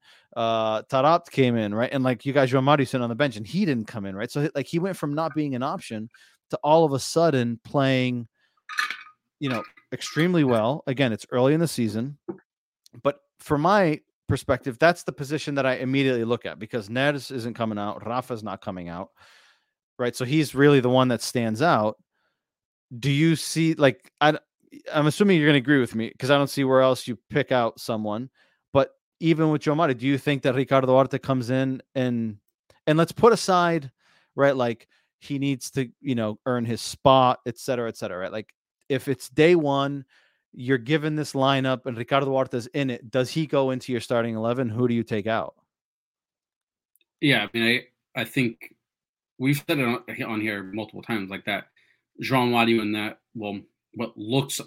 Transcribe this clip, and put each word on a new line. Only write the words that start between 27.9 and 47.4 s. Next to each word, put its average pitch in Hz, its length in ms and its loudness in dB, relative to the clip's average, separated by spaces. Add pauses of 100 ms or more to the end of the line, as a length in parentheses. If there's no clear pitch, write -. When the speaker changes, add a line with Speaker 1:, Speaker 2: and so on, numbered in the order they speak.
Speaker 1:
But 135 200 2 (280)
even 160 300 2
with 151 140 0
João 151 120 0
Mario, 151 200 2
do 117 120 -4
you 139 100 2
think 139 260 -2
that 131 120 0
Ricardo 131 320 2
Horta 131 320 4
comes 127 300 -2
in 131 320 -2 (140)
and, 117 420 -2 (500)
and 156 100 4
let's 165 140 2
put 233 220 6
aside, 170 580 0 (440)
right, 139 200 2
like, 120 320 -2 (320)
he 143 200 -8
needs 139 320 -4
to, 127 280 -4
you 131 160 -2
know, 107 300 -4
earn 123 180 -2
his 113 160 -4
spot, 131 640 4
et 120 120 -8
cetera, 120 320 -6
et 110 80 -12
cetera, 92 220 -8
right? 92 120 -8
Like, 107 240 -14 (320)
if 131 200 -2
it's - 220 -6
day 165 260 6
one, 139 480 -2 (500)
you're 131 240 -2
given 151 380 -2
this 151 160 -4
lineup 135 540 0
and 120 120 -6
Ricardo 139 340 0
Horta's 127 360 -2
in 139 220 -4
it, 120 200 -10
does 127 200 0
he 160 180 -2
go 135 240 2
into 127 220 -6
your 113 80 -2
starting 117 340 -2
eleven? 120 320 -2
Who 113 180 0
do 120 80 2
you 117 100 0
take 104 220 -4
out? 110 300 -4 (1700)
Speaker 2:
Yeah, 123 240 2